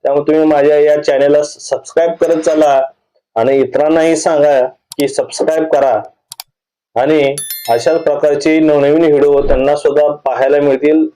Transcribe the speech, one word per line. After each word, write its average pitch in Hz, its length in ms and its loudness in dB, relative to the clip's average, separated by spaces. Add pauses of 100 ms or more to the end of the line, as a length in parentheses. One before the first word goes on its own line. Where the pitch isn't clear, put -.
त्यामुळे 143 220 -2
तुम्ही 156 200 2
माझ्या 147 340 2
या 151 220 2
चॅनलला 143 420 2
सबस्क्राईब - 760 -4
करत 165 200 0
चला 156 400 2 (560)
आणि 127 220 0
इतरांनाही 156 580 0
सांगा 147 440 0 (320)
की 143 160 -4
सबस्क्राईब 156 580 -4
करा, 139 340 0 (960)
आणि 139 380 0 (360)
अशाच 160 320 0
प्रकारचे 151 580 0
नवनवीन 151 440 2
व्हिडिओ 143 360 2
त्यांना 135 360 0
सुद्धा 147 320 0 (160)
पाहायला 135 360 0
मिळतील 143 560 0